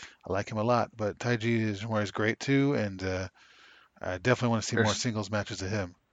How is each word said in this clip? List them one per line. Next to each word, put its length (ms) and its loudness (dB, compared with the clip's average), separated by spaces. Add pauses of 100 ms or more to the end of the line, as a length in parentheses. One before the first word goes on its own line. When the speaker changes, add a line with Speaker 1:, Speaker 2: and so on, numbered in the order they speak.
(260)
Speaker 1:
I 60 -4
like 180 0
him 100 -6
a 40 2
lot, 320 2
but 240 -2
Taiji 560 2
Ishimori 280 -2
is 80 -4
great 280 0
too, 360 2
and, 280 -2
uh, 240 -2 (720)
I 180 -4
definitely 320 2
wanna 100 2
see 160 -2
more 80 6
Speaker 2:
There's 160 2
Speaker 1:
singles 280 -2
matches 320 -4
of 80 -4
him. 260 -4 (180)